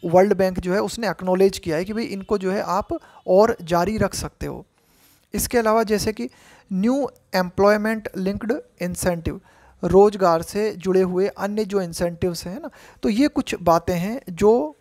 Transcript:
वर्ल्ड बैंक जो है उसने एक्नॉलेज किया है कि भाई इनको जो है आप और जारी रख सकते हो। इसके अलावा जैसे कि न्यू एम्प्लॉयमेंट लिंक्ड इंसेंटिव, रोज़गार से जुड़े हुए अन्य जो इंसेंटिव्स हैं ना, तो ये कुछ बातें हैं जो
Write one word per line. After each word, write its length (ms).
वर्ल्ड 320
बैंक 260
जो 140
है 80
उसने 280
एक्नॉलेज 480
किया 180
है 80
कि 80
भाई 120
इनको 340
जो 140
है 100
आप 360
और 360
जारी 360
रख 160
सकते 320
हो। 180
इसके 240
अलावा 240
जैसे 300
कि 160
न्यू 360
एम्प्लॉयमेंट 840
लिंक्ड 360
इंसेंटिव, 580
रोज़गार 600
से 320
जुड़े 280
हुए 260
अन्य 360
जो 160
इंसेंटिव्स 680
हैं 140
ना, 100
तो 60
ये 200
कुछ 340
बातें 320
हैं 260
जो 500